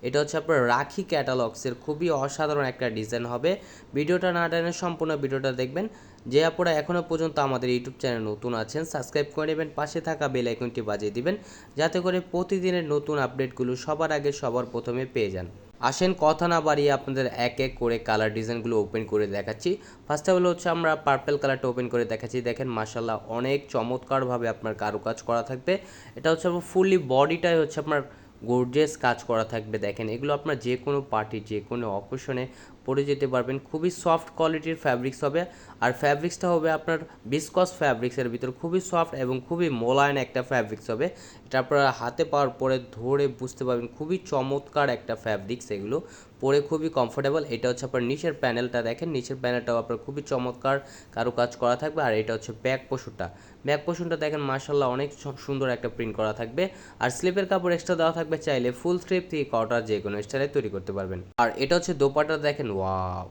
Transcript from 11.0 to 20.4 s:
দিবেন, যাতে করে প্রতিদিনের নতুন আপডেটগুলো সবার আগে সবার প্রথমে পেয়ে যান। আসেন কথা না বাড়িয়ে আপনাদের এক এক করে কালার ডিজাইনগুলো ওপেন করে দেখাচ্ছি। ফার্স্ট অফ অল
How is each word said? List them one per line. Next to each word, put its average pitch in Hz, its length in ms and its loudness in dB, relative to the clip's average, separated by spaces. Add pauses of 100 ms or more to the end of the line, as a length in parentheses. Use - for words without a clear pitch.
দিবেন, 143 180 0 (460)
যাতে 165 240 2
করে 185 140 2 (140)
প্রতিদিনের 180 600 0
নতুন 147 220 0 (100)
আপডেটগুলো 127 460 -2 (120)
সবার 156 340 0
আগে 143 120 0 (100)
সবার 120 320 -2
প্রথমে 120 320 -2 (100)
পেয়ে 104 200 0
যান। 90 140 -6 (420)
আসেন 185 200 4 (140)
কথা 156 280 6
না 170 140 6
বাড়িয়ে 143 320 4
আপনাদের 135 280 0 (200)
এক 123 100 -2 (100)
এক 127 140 -4
করে 117 160 2 (120)
কালার 110 280 2
ডিজাইনগুলো 113 380 -2 (100)
ওপেন 110 260 -2
করে 107 160 2 (100)
দেখাচ্ছি। 107 340 -2 (360)
ফার্স্ট 151 240 -2
অফ 185 80 8
অল 180 140 4